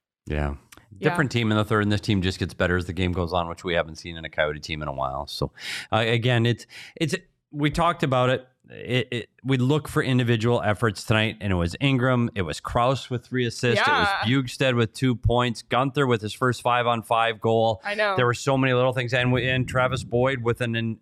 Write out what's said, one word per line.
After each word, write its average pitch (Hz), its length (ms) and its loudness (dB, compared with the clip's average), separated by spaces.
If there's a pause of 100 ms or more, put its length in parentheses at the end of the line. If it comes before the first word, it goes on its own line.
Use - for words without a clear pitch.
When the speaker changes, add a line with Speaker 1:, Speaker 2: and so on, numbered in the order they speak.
(280)
Speaker 1:
Yeah. 73 280 -2 (440)
Speaker 2:
Yeah. 139 100 0
Speaker 1:
Different 160 220 0
team 117 200 0
in 107 60 2
the 107 80 2
third, 107 180 2
and 104 80 0
this 104 100 0
team 101 200 0
just 90 180 -2
gets 85 140 -4
better 90 240 2
as 87 80 -2
the 87 80 -8
game 90 200 -2
goes 85 200 -2
on, 85 140 0
which 85 160 -12
we 90 100 -2
haven't 80 220 -2
seen 85 220 -12
in 80 80 -12
a 76 40 -10
Coyote 76 300 -2
team 76 220 -8
in 76 60 -6
a 71 60 -6
while. 67 340 -6
So, - 240 -4 (400)
uh, 107 60 2
again, 117 480 2
it's, 117 200 0 (300)
it's, 165 200 -2 (360)
we 151 200 0
talked 170 320 0
about 127 260 2
it. - 180 0 (240)
It, 107 400 -2
it, 120 180 -6 (140)
we 131 140 0
look 143 300 2
for - 160 0
individual 120 580 2
efforts 104 420 0
tonight, 110 380 2
and 98 100 -2
it 90 40 2
was 85 240 0
Ingram, 127 560 2
it 98 80 -2
was 76 160 -6
Krause 127 500 0
with 120 160 -6
three 123 220 -2
assists, 120 400 0
Speaker 2:
Yeah. 208 400 0
Speaker 1:
it 127 80 2
was 135 160 0
Bjugstad 131 240 0
with 117 180 0
two 127 220 0
points, 120 480 0
Guenther 131 440 0
with 117 140 2
his 104 120 -6
first 123 280 0
five-on-five 117 800 2
goal. 113 420 2
Speaker 2:
I 202 120 -6
know. 208 200 0
Speaker 1:
There 127 120 2
were 117 80 2
so 135 240 0
many 131 140 2
little 123 200 2
things, 120 200 -4
and 123 180 2
we, 123 160 2
and 127 200 0
Travis 127 360 0
Boyd 123 400 0
with 117 180 0
an 117 140 -2
in-, 113 260 -4